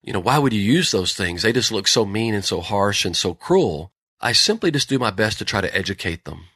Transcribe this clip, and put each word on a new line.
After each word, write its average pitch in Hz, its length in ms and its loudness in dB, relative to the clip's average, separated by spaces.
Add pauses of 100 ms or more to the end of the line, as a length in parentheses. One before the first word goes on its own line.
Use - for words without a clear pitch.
you - 100 -10
know, 98 80 0
why 120 180 2
would 139 140 2
you 104 80 0
use 139 300 2
those 92 240 -2
things? 87 260 -4
They 113 140 2
just 117 180 0
look 98 160 -2
so 113 160 4
mean 107 300 -2
and 98 100 -2
so 87 160 -2
harsh 101 460 0
and 87 100 -2
so 90 160 -2
cruel." 95 580 0 (300)
I 120 120 0
simply 214 380 2
just 143 200 -2
do 135 80 2
my 117 120 2
best 107 280 0
to 107 80 -6
try 98 160 0
to - 120 -4
educate 92 520 -4
them. 76 300 -14